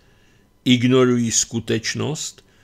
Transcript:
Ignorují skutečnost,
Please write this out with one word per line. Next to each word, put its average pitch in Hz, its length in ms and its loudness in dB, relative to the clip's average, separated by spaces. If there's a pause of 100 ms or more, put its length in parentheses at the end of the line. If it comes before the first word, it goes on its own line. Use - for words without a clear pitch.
(640)
Ignorují 123 640 2
skutečnost, 117 1120 -6 (180)